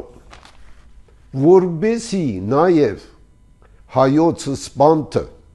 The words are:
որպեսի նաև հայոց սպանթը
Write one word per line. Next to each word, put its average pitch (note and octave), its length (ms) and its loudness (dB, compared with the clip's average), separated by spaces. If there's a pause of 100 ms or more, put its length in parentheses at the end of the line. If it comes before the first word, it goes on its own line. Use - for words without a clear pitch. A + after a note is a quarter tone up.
(1300)
որպեսի F3+ 920 0 (160)
նաև C3+ 640 0 (840)
հայոց C#3 580 0
սպանթը C3+ 760 -2 (320)